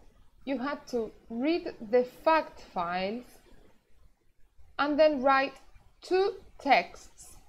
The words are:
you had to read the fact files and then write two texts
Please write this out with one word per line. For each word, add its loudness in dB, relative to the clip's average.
you -6
had -8
to -6
read -4
the 2
fact -2
files -4
and 0
then 4
write 2
two 2
texts 0